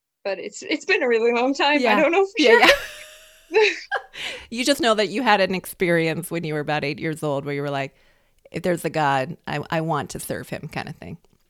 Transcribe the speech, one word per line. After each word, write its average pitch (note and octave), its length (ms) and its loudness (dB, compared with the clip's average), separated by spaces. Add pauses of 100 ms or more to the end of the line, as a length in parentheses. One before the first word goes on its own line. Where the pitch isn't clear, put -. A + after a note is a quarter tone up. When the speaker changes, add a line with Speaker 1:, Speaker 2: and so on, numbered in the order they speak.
(240)
Speaker 1:
but - 140 -4
it's, - 240 -14
it's - 240 -4
been F#4 160 2
a B3+ 60 0
really A#3 240 2
long B3 220 0
time. D4 240 2
I C4 40 2
Speaker 2:
Yeah. G#3+ 140 4
Speaker 1:
don't D#4 160 4
know G4 140 4
for - 120 -20
Speaker 2:
Yeah, - 20 0
Speaker 1:
sure. C4 120 8
Speaker 2:
yeah. - 160 8 (840)
Speaker 1:
<laughs> F4+ 100 4 (880)
Speaker 2:
You A#3 140 -4
just C#4 160 2
know A3+ 140 4
that G3+ 140 2
you G#3 140 -4
had G#3 180 4
an F#3+ 140 0
experience E3+ 760 -2
when E3+ 140 -4
you D3+ 100 -4
were D3+ 60 -2
about D3+ 240 -2
eight D3 140 -6
years D#3 240 -6
old C#3 220 -2
where C#3+ 100 -6
you C#3+ 80 -4
were C#3+ 80 -4
like, C#3 240 -6 (560)
"If D#3+ 140 -8
there's F3 200 -2
a D#3+ 60 -2
God, C#3 460 0 (100)
I, D3 140 -6 (100)
I E3 100 0
want D#3 300 -4
to D3 100 -12
serve - 280 -8
him," - 240 -10
kind - 160 -10
of D3+ 80 -14
thing, - 220 -14 (320)